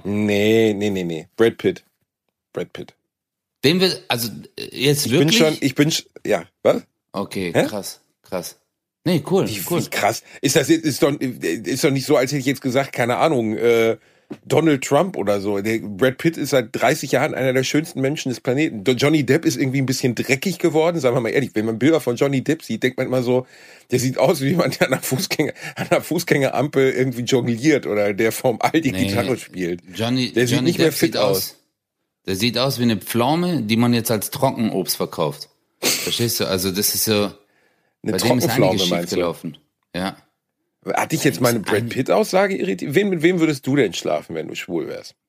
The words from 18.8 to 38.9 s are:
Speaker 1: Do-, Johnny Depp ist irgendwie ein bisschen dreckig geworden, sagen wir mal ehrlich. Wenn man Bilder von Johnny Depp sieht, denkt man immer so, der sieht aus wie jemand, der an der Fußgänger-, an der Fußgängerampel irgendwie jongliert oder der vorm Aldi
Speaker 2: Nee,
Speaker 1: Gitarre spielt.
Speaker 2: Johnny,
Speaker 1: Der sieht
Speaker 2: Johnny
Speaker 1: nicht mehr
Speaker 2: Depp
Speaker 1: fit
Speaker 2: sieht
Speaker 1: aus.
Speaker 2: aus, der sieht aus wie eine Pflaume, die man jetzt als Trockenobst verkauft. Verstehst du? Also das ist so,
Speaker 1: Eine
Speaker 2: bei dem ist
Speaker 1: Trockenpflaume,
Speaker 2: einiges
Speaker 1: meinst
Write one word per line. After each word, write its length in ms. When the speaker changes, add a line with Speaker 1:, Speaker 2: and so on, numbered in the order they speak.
Speaker 1:
Do-, 100
Johnny 300
Depp 220
ist 120
irgendwie 220
ein 60
bisschen 300
dreckig 420
geworden, 420
sagen 160
wir 60
mal 80
ehrlich. 240
Wenn 120
man 120
Bilder 220
von 160
Johnny 280
Depp 200
sieht, 180
denkt 160
man 100
immer 140
so, 240
der 80
sieht 180
aus 240
wie 80
jemand, 300
der 80
an 60
der 100
Fußgänger-, 500
an 160
der 100
Fußgängerampel 920
irgendwie 280
jongliert 640
oder 280
der 180
vorm 280
Aldi 320
Speaker 2:
Nee, 140
Speaker 1:
Gitarre 320
spielt. 440
Speaker 2:
Johnny, 380
Speaker 1:
Der 160
sieht 80
Speaker 2:
Johnny 140
Speaker 1:
nicht 100
mehr 80
Speaker 2:
Depp 80
Speaker 1:
fit 180
Speaker 2:
sieht 40
Speaker 1:
aus. 200
Speaker 2:
aus, 180
der 100
sieht 220
aus 220
wie 40
eine 140
Pflaume, 640
die 140
man 180
jetzt 160
als 220
Trockenobst 640
verkauft. 540
Verstehst 580
du? 80
Also 240
das 240
ist 80
so, 80
Speaker 1:
Eine 220
Speaker 2:
bei 100
dem 40
ist 60
Speaker 1:
Trockenpflaume, 500
Speaker 2:
einiges 180
Speaker 1:
meinst 220